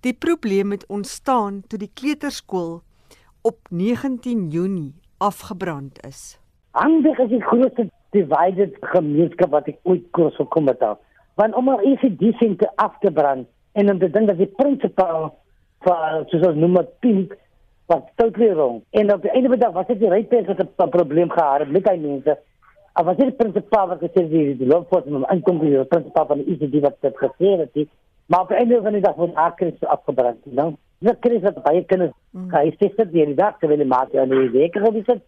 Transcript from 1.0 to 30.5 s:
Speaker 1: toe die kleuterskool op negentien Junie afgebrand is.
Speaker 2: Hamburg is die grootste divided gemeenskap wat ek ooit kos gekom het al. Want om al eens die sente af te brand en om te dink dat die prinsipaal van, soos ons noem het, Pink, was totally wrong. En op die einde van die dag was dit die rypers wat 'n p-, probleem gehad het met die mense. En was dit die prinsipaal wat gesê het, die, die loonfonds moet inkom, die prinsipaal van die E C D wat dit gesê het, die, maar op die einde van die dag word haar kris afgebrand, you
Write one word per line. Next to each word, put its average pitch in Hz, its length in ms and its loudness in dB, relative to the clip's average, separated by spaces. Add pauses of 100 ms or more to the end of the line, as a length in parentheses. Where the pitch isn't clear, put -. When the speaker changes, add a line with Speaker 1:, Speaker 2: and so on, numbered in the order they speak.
Speaker 1:
toe 214 120 -10
die 208 140 -12
kleuterskool 214 880 -8 (600)
op - 160 -4 (120)
negentien 233 800 -4
Junie 165 440 -6 (240)
afgebrand 175 880 -8
is. - 340 -20 (320)
Speaker 2:
Hamburg 294 480 2
is 247 100 2
die 226 120 0
grootste 240 480 0 (220)
divided 175 680 0
gemeenskap 156 680 0
wat 147 180 0
ek 143 160 -12
ooit 175 280 -2
kos 160 240 2
gekom 151 320 0
het 123 140 0
al. 107 180 -2 (360)
Want 220 200 2
om 254 140 2
al 247 120 2
eens 262 200 4 (160)
die 220 160 2
sente 208 420 0
af - 240 -2
te 190 120 2
brand 139 360 0 (260)
en 202 180 2
om 190 80 0
te 180 100 0
dink 208 180 2
dat 190 100 0
die 190 100 2
prinsipaal 180 920 -2 (400)
van, 160 480 0
soos 170 200 2
ons 160 80 2
noem 175 200 2
het, - 240 0
Pink, 190 380 0 (500)
was 160 160 0 (120)
totally 220 380 2
wrong. 127 380 -2
En 208 220 2
op 185 80 -2
die 196 100 -2
einde 254 180 2
van 247 80 2
die 233 80 2
dag 190 80 -2
was 180 140 -4
dit 226 120 -4
die 208 100 2
rypers 214 380 0
wat 190 120 -4
'n - 160 -2
p-, 165 140 0
probleem 170 400 2
gehad 143 300 2
het 143 120 -4
met 190 140 0
die 190 120 2
mense. 143 400 -2 (580)
En 170 100 0
was 180 120 0
dit 269 80 4
die 262 100 -2
prinsipaal 208 520 0
wat 175 120 -6
gesê 170 220 0
het, 165 100 -2
die, 147 260 0
die 127 100 -2
loonfonds 170 400 2
moet 139 240 -2
inkom, 175 280 0
die 143 260 2
prinsipaal 160 420 0
van 143 100 0
die 143 140 -4
E 156 60 -2
C 139 140 -4
D 147 100 2
wat 139 200 -2
dit 135 160 -2
gesê 180 420 0
het, 147 140 -6
die, 151 160 -4 (380)
maar 180 140 4
op 185 60 -4
die 185 100 0
einde 240 240 4
van 208 120 -2
die 202 80 0
dag 175 140 2
word 170 200 -2
haar 165 200 0
kris 170 260 -4
afgebrand, 127 640 -2
you 131 100 -12